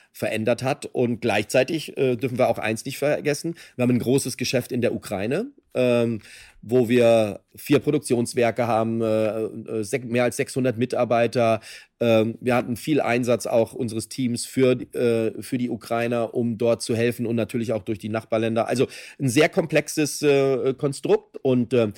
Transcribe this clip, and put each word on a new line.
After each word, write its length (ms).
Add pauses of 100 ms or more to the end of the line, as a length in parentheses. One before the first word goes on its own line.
(120)
verändert 500
hat. 240
Und 340
gleichzeitig, 800
äh, 180
dürfen 220
wir 100
auch 100
eins 280
nicht 100
vergessen, 600 (200)
wir 60
haben 80
ein 80
großes 400
Geschäft 340
in 80
der 140
Ukraine, 560 (240)
ähm, 460 (420)
wo 260
wir 520 (140)
vier 240
Produktionswerke 880
haben, 340
äh, 440
äh, 400
sech-, 200
mehr 200
als 120
sechshundert 420
Mitarbeiter. 840 (400)
Ähm, 400
wir 160
hatten 200
viel 240
Einsatz 460
auch 260
unseres 360
Teams 380
für, 260
äh, 680
für 180
die 120
Ukrainer, 640
um 240
dort 240
zu 140
helfen 280
und 120
natürlich 360
auch 120
durch 160
die 80
Nachbarländer. 580
Also 220 (320)
ein 80
sehr 200
komplexes, 720
äh, 520
Konstrukt. 640
Und, 360
äh, 260